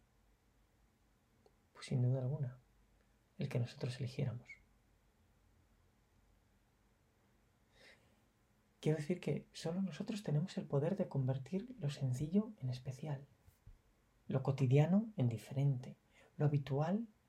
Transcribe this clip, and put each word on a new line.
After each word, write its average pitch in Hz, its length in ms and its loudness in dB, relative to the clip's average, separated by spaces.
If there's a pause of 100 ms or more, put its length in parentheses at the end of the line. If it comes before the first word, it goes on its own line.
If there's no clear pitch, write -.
(1700)
Pues - 140 -16
sin 131 160 0
duda 127 160 2
alguna, 127 400 -4 (800)
el 139 100 -2
que 131 120 0
nosotros 123 400 -4
eligiéramos. 120 480 -4 (4000)
Quiero 156 180 2
decir 175 220 -2
que - 320 -2
solo 170 280 -4
nosotros 202 440 -4
tenemos 151 340 0
el 156 80 -4
poder 156 300 0
de - 120 0
convertir 135 680 -2
lo 143 100 -2
sencillo 151 600 0 (100)
en 127 100 -2
especial, 135 580 -8 (1000)
lo 131 160 0
cotidiano 147 720 6
en 123 120 4
diferente, 127 680 0 (400)
lo 147 100 4
habitual 147 600 0 (220)